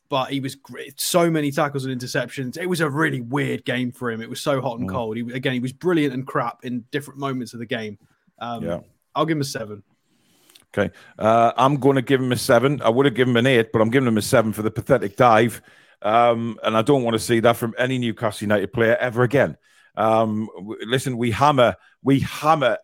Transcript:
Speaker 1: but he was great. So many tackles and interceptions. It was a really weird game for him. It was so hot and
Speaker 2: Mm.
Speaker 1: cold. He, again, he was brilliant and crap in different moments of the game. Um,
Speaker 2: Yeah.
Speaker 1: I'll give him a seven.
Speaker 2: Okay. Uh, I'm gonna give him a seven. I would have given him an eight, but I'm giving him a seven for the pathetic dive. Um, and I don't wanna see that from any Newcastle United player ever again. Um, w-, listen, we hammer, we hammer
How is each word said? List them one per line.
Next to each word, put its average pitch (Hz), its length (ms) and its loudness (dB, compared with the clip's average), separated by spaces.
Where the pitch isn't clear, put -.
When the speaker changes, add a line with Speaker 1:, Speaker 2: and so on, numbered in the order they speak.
Speaker 1:
but 131 200 -2
he 139 100 -4
was 131 160 -8
great. - 440 -18
So 170 320 2
many 151 200 -2
tackles 139 340 -2
and 131 140 -6
interceptions. 127 580 -8
It 185 100 -6
was 180 140 -2
a 156 80 0
really 139 320 -2
weird 123 440 -4
game 123 260 -4
for 120 200 -6
him. 113 100 -8
It 117 80 -12
was 127 120 -12
so 139 200 0
hot 120 180 -6
and 123 100 -6
Speaker 2:
Mm. 95 40 -6
Speaker 1:
cold. 113 240 -4
He, 120 40 -4
again, 131 200 -4
he 123 60 -2
was 127 140 -6
brilliant 156 400 0
and 135 140 -8
crap 120 360 -4
in 123 280 -8
different 139 280 -8
moments 131 340 -6
of 117 60 -14
the 120 60 -10
game. 110 320 -8
Um, 117 240 -8
Speaker 2:
Yeah. 85 160 -6
Speaker 1:
I'll 151 100 0
give 160 120 -2
him 143 40 -4
a 135 40 -2
seven. 104 360 -12
Speaker 2:
Okay. 101 160 0
Uh, 113 380 4
I'm 139 220 4
gonna 135 240 2
give 127 200 2
him 127 120 -2
a 113 40 0
seven. 127 440 2
I 113 80 2
would 127 160 4
have 127 100 2
given 127 160 2
him 117 60 4
an 117 100 4
eight, 117 240 4
but 113 100 2
I'm 110 80 4
giving 131 180 2
him 113 100 2
a 104 40 2
seven 110 300 2
for 107 100 -8
the 107 100 -2
pathetic 110 440 0
dive. 117 460 4
Um, 117 600 2
and 110 140 0
I 113 40 4
don't 135 220 2
wanna 117 160 0
see 117 200 2
that 117 160 4
from 117 220 -4
any 127 200 0
Newcastle 113 480 -4
United 104 280 0
player 117 240 2
ever 120 260 0
again. 110 320 2
Um, 110 640 0
w-, 101 280 -12
listen, 127 320 -2
we 120 140 -2
hammer, 123 440 4
we 135 160 4
hammer 135 640 0